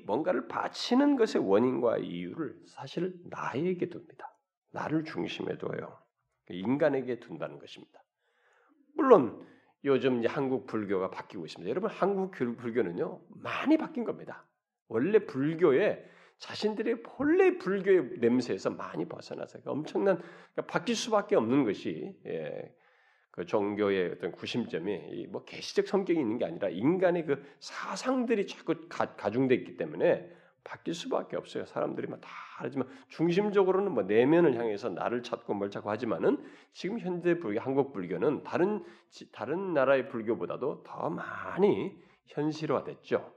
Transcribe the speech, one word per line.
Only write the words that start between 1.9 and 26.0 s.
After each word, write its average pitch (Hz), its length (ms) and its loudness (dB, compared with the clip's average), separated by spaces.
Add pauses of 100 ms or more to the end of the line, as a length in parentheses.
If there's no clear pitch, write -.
이유를 90 680 -6
사실 170 460 -8 (160)
나에게 170 600 -2
둡니다. - 480 -16 (340)
나를 - 320 -2
중심에 90 540 -6
둬요. - 440 -8 (520)
인간에게 127 680 0
둔다는 73 400 -12
것입니다. - 440 -20 (920)
물론 180 520 6 (380)
요즘 127 360 2
이제 113 80 0
한국 131 400 -2
불교가 98 420 -2
바뀌고 - 360 -10
있습니다. 82 240 -10
여러분, 185 200 -2
한국 190 420 0
불-, 120 240 -2
불교는요, 120 760 -2
많이 - 480 0
바뀐 254 260 -4
겁니다. - 420 -8 (420)
원래 156 320 4
불교의, 156 840 2 (320)
자신들의 220 680 -2
본래 339 540 4
불교의 180 600 2
냄새에서 120 500 2
많이 90 380 -6
벗어나서 - 580 -12
엄청난, 156 520 0
그러니까 - 500 -10
바뀔 - 280 0
수밖에 208 400 0
없는 135 280 4
것이, 101 520 -4 (100)
예, - 500 -8 (560)
그 90 140 -6
종교의 101 680 2
어떤 87 220 -6
구심점이 104 600 -4 (200)
이 101 140 -8
뭐 98 180 -10
계시적 - 420 -4
성격이 185 320 2